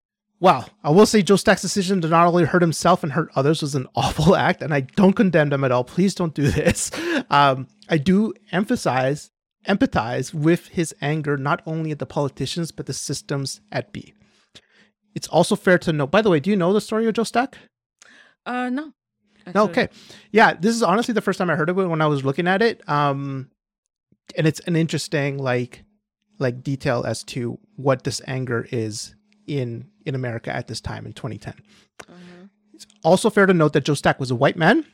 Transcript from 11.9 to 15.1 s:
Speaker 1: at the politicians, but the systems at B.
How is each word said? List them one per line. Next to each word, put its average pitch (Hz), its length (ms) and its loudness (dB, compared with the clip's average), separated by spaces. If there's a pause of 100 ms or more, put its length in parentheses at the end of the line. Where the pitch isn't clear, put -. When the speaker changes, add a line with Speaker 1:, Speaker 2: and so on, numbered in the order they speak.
Speaker 1:
at 147 60 -8
the 139 80 -8
politicians, 147 640 -6
but - 140 -14
the 139 80 -8
systems - 680 -8 (100)
at 123 200 -8
B. - 220 -16 (1000)